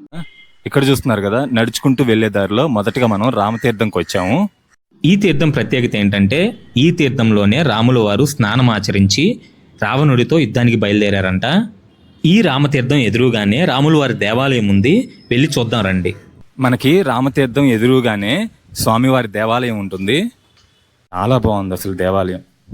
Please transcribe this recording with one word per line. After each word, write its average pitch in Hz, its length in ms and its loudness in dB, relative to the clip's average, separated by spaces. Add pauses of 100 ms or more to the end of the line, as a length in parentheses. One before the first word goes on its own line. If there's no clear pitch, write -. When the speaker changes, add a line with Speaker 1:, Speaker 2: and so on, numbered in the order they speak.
(680)
Speaker 1:
ఇక్కడ 139 180 0
చూస్తున్నారు 127 380 0
కదా, 107 220 -2
నడుచుకుంటూ 123 600 0
వెళ్లే 110 240 2
దారిలో 104 380 -2
మొదటగా 113 400 -2
మనం 107 240 0
రామతీర్థంకి 110 680 -2
వచ్చాము. 101 500 -2 (560)
Speaker 2:
ఈ 185 120 4
తీర్థం 165 340 0
ప్రత్యేకత 120 460 -2
ఏంటంటే, 104 640 0 (180)
ఈ 147 140 4
తీర్థంలోనే 117 720 2
రాముల 120 360 2
వారు 107 260 2
స్నానం 120 460 0
ఆచరించి 104 720 0 (420)
రావణుడితో 131 560 2
యుద్ధానికి 120 380 2
బయలుదేరారంట. 104 920 0 (560)
ఈ 190 180 4
రామతీర్థం 143 540 0
ఎదురుగానే 113 680 2
రాముల 147 320 2
వారి 131 180 0
దేవాలయం 113 540 0
ఉంది, 123 440 2 (180)
వెళ్ళి 131 180 2 (100)
చూద్దాం 110 260 -2
రండి. 92 300 -2 (440)
Speaker 1:
మనకి 131 440 0
రామతీర్థం 131 640 -2
ఎదురుగానే 123 840 0 (240)
స్వామివారి 123 540 0
దేవాలయం 113 500 -4
ఉంటుంది. 98 520 -4 (840)
చాలా 110 240 0
బాగుంది 101 360 -2
అసలు 95 200 -8
దేవాలయం. 92 460 -2 (340)